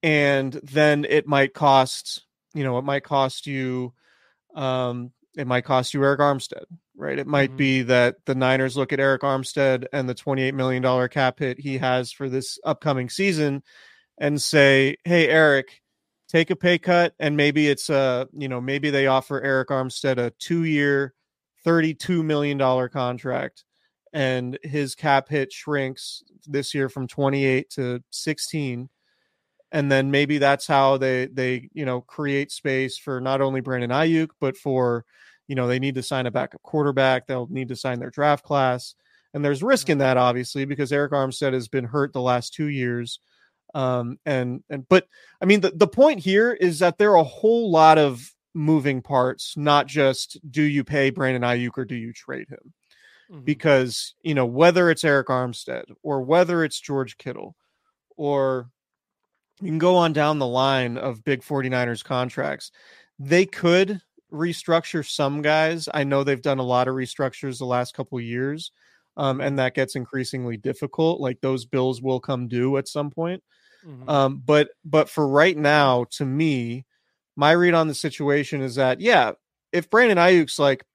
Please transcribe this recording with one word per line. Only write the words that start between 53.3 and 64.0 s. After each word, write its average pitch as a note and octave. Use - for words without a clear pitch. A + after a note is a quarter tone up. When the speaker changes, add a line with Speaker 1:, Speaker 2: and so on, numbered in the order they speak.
Speaker 2:
Mm-hmm. D3
Speaker 1:
Because, C3
you D#3+
know, C3
whether E3
it's -
Eric C#3+
Armstead B2+
or C#3+
whether E3
it's D3
George C3+
Kittle, -
or C3+
you F#3+
can D#3+
go F3
on E3+
down D3+
the C3
line B2+
of A2
big C3+
forty-niners B2+
contracts, B2+
they E3
could F#3